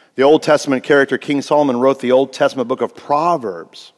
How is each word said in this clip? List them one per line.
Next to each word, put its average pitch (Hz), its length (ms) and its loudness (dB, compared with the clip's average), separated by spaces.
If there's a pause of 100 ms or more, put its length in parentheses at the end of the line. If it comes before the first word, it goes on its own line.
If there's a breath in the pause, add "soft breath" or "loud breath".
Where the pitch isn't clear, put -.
(140 soft breath)
The 127 80 0
Old 151 200 4
Testament 139 420 0
character 139 340 2
King 139 240 -4
Solomon 147 360 0
wrote 135 220 0
the 123 120 -2
Old 135 200 0
Testament 131 340 -2
book 123 140 -6
of 113 160 -6
Proverbs. 143 1000 -6